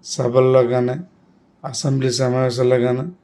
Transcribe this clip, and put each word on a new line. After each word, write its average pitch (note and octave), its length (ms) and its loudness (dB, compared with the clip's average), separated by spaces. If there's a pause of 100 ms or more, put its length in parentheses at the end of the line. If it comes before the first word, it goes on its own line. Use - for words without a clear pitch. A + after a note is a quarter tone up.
సభల్లో C3 600 2
కానీ, B2 300 -2 (680)
అసెంబ్లీ C3+ 460 -2
సమావేశాల్లో B2+ 760 0
కానీ B2+ 180 -2 (200)